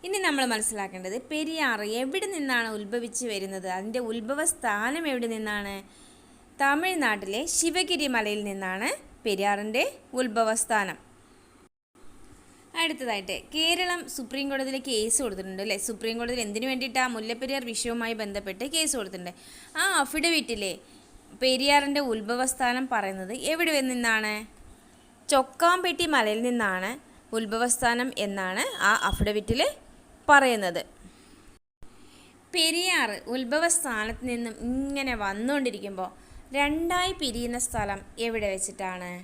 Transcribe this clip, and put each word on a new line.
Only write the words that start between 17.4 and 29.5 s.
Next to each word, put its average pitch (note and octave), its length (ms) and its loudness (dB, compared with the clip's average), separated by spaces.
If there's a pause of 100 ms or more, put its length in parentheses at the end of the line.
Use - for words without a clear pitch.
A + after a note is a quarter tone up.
വിഷയവുമായി A#3 500 -2
ബന്ധപ്പെട്ട് G3+ 540 -6
കേസ് D#4+ 240 0
കൊടുത്തിട്ടുണ്ട്. F3+ 340 -8 (500)
ആ - 20 4 (180)
അഫിഡവിറ്റിലെ C#4 680 0 (720)
പെരിയാറിൻ്റെ C#4 580 4 (100)
ഉത്ഭവസ്ഥാനം B3 800 0
പറയുന്നത് F#3+ 420 -2 (200)
എവിടെ D#4+ 340 4
നിന്നാണ്? A3+ 460 2 (1000)
ചൊക്കാമ്പെട്ടി E4+ 840 4
മലയിൽ A3 320 4
നിന്നാണ് G#3 440 0 (460)
ഉത്ഭവസ്ഥാനം A#3 720 2 (140)
എന്നാണ് G3 400 -2 (240)
ആ - 20 8 (180)
അഫിഡവിറ്റിൽ G#3+ 540 2 (680)